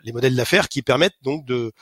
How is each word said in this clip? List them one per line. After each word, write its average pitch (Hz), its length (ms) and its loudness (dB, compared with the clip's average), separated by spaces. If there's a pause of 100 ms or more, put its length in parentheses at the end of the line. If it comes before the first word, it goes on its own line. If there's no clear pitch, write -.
les 113 80 -10
modèles 127 240 2
d'affaires 160 320 0
qui 135 140 -6
permettent 147 400 2
donc 143 220 -6
de, 120 380 -4